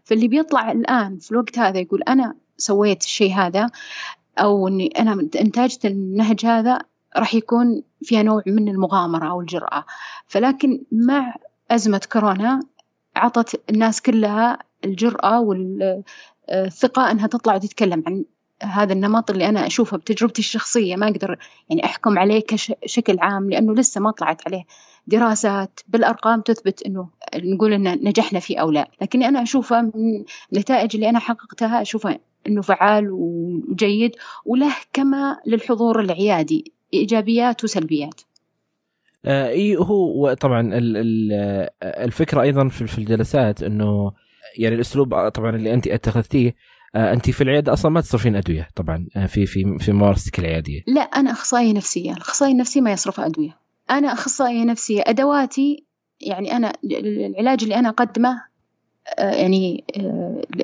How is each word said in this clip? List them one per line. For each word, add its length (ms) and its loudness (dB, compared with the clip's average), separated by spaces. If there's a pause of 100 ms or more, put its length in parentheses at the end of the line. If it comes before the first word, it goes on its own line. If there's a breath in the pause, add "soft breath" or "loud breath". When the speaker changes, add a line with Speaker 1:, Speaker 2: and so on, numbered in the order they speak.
Speaker 1:
فاللي 240 2
بيطلع 440 0
الآن 460 -2
في 120 -16
الوقت 280 -2
هذا 200 0
يقول: 240 -2
"أنا 320 0 (220)
سويت 460 0
الشيء 320 0
هذا"، 360 0 (680 loud breath)
أو 300 4
إني 180 0
أنا 260 2 (280)
انتجت 460 0
النهج 600 0
هذا، 320 2 (380)
راح 180 0
يكون 480 2 (200)
فيها 200 2
نوع 240 2
من 220 2
المغامرة 640 0
أو 100 -6
الجرأة. 440 -6 (420 loud breath)
فلكن 540 2 (120)
مع 420 2 (360)
أزمة 300 2 (120)
كورونا 480 2 (560)
عطت 540 0
الناس 300 2
كلها 580 2 (260)
الجرأة 560 0
وال-، 600 -2 (480 loud breath)
الثقة 600 0
إنها 160 0
تطلع 280 0
وتتكلم 520 -2
عن 180 -4 (380)
هذا 300 0
النمط 380 0
اللي 180 0
أنا 180 2
أشوفه 300 0
بتجربتي 420 -2
الشخصية. 580 -2
ما 120 0
أقدر 300 -4 (320 loud breath)
يعني 140 0
أحكم 340 0
عليه 300 4
كش-، 240 -4 (140)
شكل 320 0
عام، 320 -2
لأنه 240 2
لسه 260 0
ما 100 2
طلعت 360 -4
عليه 180 -8 (420 soft breath)
دراسات 840 0
بالأرقام 520 2
تثبت 420 -2
إنه 260 -8 (280)
نقول 360 0
إن 160 2
نجحنا 520 0
فيه 180 -6
أو 120 2
لا، 200 0 (120)
لكني 260 2
أنا 140 2
أشوفه 380 0
من 440 -2 (280 loud breath)
النتائج 420 0
اللي 160 0
أنا 80 4
حققتها، 640 -4
أشوفه 360 -4 (280)
إنه 160 0
فعال 480 4
وجيد 1040 -2 (320 loud breath)
وله 300 0 (180)
كما 540 0
للحضور 540 2
العيادي 720 0 (220)
إيجابيات 720 0
وسلبيات. 560 -4 (1040)
Speaker 2:
آه، 240 0
إي، 280 2
هو 580 2
طبعا 260 2
ال-، 360 0
ال-، 360 0 (500)
آه، 220 -6
الفكرة 380 0
أيضا 260 2
في، 180 -6
في 120 -8
الجلسات 640 0
إنه 500 0 (460 loud breath)
يعني 160 0
الأسلوب، 400 0
آه، 140 0
طبعا 280 -2
اللي 180 -2
أنت 120 0
اتخذتيه، 680 0 (400 soft breath)
آه، 180 2
أنت 180 0
في 100 0
العيادة 320 2
أصلا 180 2
ما 100 2
تصرفين 360 0
أدوية 400 -2
طبعا، 300 -4 (100)
آه، 100 0
في، 200 0
في، 320 -2
في 140 0
ممارستك 460 2
العيادية. 480 -4
Speaker 1:
لا، 140 2
أنا 300 0
أخصائية 420 0
نفسية. 400 -4
الأخصائي 400 0
النفسي 280 2
ما 120 2
يصرف 280 -4
أدوية. 380 -6 (320)
أنا 220 0
أخصائية 520 -2
نفسية، 420 0
أدواتي 800 0 (360)
يعني 360 -6
أنا 160 0 (120)
ال-، 400 -4
العلاج 380 0
اللي 120 -2
أنا 140 2
أقدمه، 540 0 (760)
آه، 120 0
يعني، 540 0 (120)
آه، 460 -6 (220)